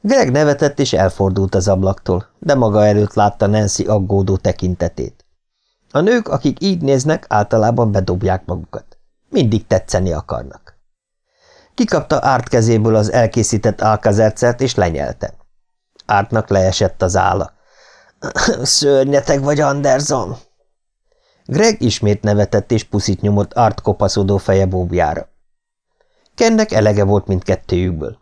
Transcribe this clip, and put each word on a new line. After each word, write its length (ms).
Greg 300
nevetett 480
és 140
elfordult 600
az 120
ablaktól, 580
de 160
maga 300
előtt 280
látta 340
Nancy 360
aggódó 540
tekintetét. 880
A 80
nők, 280
akik 340
így 200
néznek, 480
általában 640
bedobják 540
magukat. 520
Mindig 380
tetszeni 440
akarnak. 640
Kikapta 420
Art 320
kezéből 460
az 160
elkészített 680
alkazercet, 800
és 140
lenyelte. 580
Artnak 440
leesett 520
az 140
álla. 380
<laughs> 420
"Szörnyetek 760
vagy, 200
Anderson!" 760
Greg 360
ismét 400
nevetett, 500
és 120
puszit 380
nyomott 320
Art 280
kopaszodó 560
feje 280
bóbjára. 640
Kennek 340
elege 320
volt 240
mindkettőjükből. 960